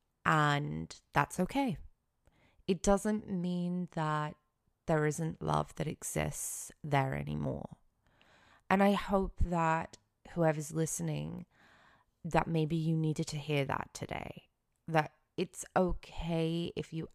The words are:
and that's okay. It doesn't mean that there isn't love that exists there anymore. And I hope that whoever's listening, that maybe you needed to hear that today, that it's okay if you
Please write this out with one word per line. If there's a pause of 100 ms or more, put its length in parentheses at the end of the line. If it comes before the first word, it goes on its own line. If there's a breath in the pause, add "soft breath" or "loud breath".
(260)
and (180)
that's
okay. (920 soft breath)
It
doesn't
mean
that (500)
there
isn't
love
that
exists (120)
there
anymore. (920 soft breath)
And
I
hope (100)
that (360)
whoever's
listening, (800 soft breath)
that
maybe
you
needed
to
hear
that
today, (440)
that (240)
it's (100)
okay
if
you